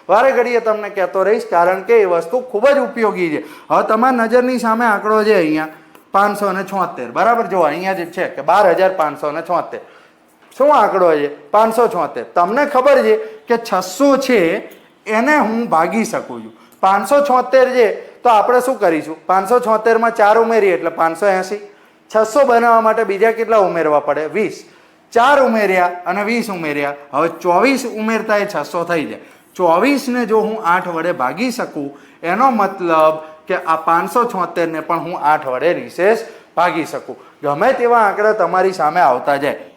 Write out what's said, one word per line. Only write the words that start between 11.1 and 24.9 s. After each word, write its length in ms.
છે? 400
પાંચસો 360
છોતેર. 360
તમને 420
ખબર 380
છે 140
કે 400
છસો 600
છે 520
એને 320
હું 320
ભાગી 340
શકું 400
છું. 100
પાંચસો 420
છોતેર 480
છે 260
તો 80
આપણે 300
શું 200
કરીશું? 460
પાંચસો 340
છોતેરમાં 520
ચાર 260
ઉમેરીએ 360
એટલે 160
પાંચસો 380
એંસી. 320
છસો 300
બનાવવા 360
માટે 220
બીજા 280
કેટલા 260
ઉમેરવા 420
પડે? 280
વીસ. 380